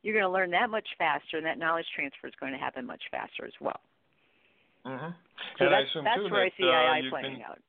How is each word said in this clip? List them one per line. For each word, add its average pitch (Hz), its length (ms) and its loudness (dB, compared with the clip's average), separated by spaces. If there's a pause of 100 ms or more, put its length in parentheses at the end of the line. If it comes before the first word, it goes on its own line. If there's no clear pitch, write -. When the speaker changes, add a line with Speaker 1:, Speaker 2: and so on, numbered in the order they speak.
Speaker 1:
you're 214 120 -2
gonna 190 160 4
learn 185 200 0
that 214 180 2
much 214 180 -4 (100)
faster, 151 380 -2
and 160 100 -2
that 160 120 -2
knowledge 165 360 0
transfer 139 340 -8
is 123 120 -12
going 135 140 -6
to 131 60 -8
happen 127 260 -6
much - 260 -12
faster - 340 -8
as 117 140 -14
well. - 220 -4 (1040)
Speaker 2:
Mm-hmm. 135 260 -8 (480)
Speaker 1:
So 135 60 8
Speaker 2:
And 143 100 8
I 139 60 6
Speaker 1:
that's, 131 80 -2
Speaker 2:
assume, 156 160 -4
Speaker 1:
that's 208 180 2
Speaker 2:
too, - 80 -2
Speaker 1:
where 202 120 4
I - 20 4
Speaker 2:
that, 185 120 -2
Speaker 1:
see 190 60 0
Speaker 2:
uh, 214 80 6
Speaker 1:
A - 240 6
I 156 40 2
Speaker 2:
you 262 100 -4
Speaker 1:
playing 135 280 -6
Speaker 2:
can 117 60 -14
Speaker 1:
out. - 260 -14